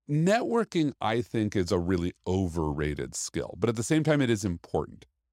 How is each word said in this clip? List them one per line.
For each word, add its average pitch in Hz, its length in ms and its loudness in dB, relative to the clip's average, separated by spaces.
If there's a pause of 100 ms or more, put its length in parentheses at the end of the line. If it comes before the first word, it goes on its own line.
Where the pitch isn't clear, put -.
networking, 190 920 0
I 113 220 0
think, 107 340 -2
is 92 160 2
a 95 60 4
really 87 340 0 (140)
overrated 76 880 -2
skill, - 440 -6
but 110 120 2
at 110 60 0
the 117 60 -2
same 156 220 2
time, 151 160 4
it 131 80 2
is 110 160 2
important. - 640 -4 (260)